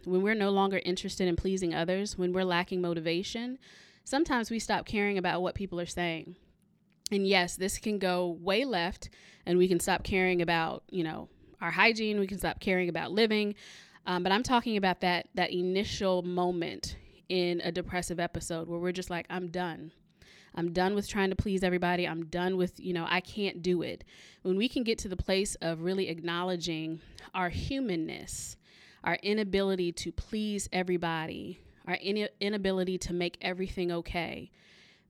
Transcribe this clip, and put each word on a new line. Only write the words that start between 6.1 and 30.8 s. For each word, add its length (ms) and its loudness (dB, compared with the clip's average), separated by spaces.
And 160 2
yes, 300 4
this 220 -2
can 200 -2
go 420 0
way 240 2
left, 440 -2
and 120 4
we 100 8
can 120 4
stop 240 0
caring 380 2
about, 480 0
you 120 -2
know, 260 -6
our 100 -2
hygiene, 500 4
we 60 2
can 120 -8
stop 220 -2
caring 280 2
about 240 -4
living. 420 4
Um, 160 0
but 100 2
I'm 100 4
talking 340 2
about 240 2
that, 340 2
that 180 2
initial 680 2
moment 760 -2
in 360 2
a 80 -2
depressive 480 -4
episode 480 -4
where 100 -4
we're 140 0
just 180 -6
like, 200 -4
"I'm 180 -4
done. 440 -6
I'm 140 0
done 220 4
with 120 0
trying 240 2
to 60 -2
please 260 2
everybody. 460 2
I'm 160 -4
done 320 0
with, 240 0
you 140 -2
know, 140 0
I 120 2
can't 420 -4
do 200 2
it." 220 -8
When 140 2
we 120 2
can 140 -2
get 160 2
to 100 -8
the 80 -4
place 400 0
of 260 -4
really 260 0
acknowledging 920 -2
our 160 0
humanness, 1040 -4
our 180 0
inability 680 2
to 200 -8
please 600 -4
everybody, 880 -2